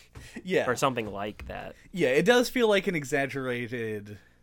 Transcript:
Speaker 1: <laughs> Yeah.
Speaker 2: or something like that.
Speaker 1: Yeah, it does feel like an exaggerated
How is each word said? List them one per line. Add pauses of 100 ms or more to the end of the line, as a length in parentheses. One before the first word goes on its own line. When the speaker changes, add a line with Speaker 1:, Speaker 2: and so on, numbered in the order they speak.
(220)
Speaker 1:
<laughs>
Yeah.
Speaker 2:
or
something
like
that. (160)
Speaker 1:
Yeah,
it
does
feel
like
an
exaggerated (260)